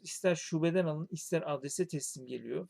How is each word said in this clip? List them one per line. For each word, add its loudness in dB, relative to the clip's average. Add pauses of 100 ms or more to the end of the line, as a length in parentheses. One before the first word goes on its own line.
İster 2
şubeden 4
alın, -2
ister 0 (100)
adrese -2
teslim -6
geliyor -4